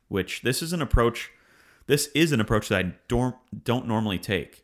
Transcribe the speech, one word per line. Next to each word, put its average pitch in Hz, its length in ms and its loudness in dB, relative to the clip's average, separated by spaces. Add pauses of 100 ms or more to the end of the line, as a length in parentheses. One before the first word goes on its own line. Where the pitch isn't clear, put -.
which - 340 -4
this 123 200 -2
is 165 120 -6
an 170 80 -4
approach, 117 500 0 (560)
this 147 280 2
is 156 160 4
an 135 100 2
approach 107 280 0
that 92 160 2
I 87 80 -4 (140)
dorm-, 123 280 0 (280)
don't 120 240 -2
normally 107 320 0
take. - 440 -6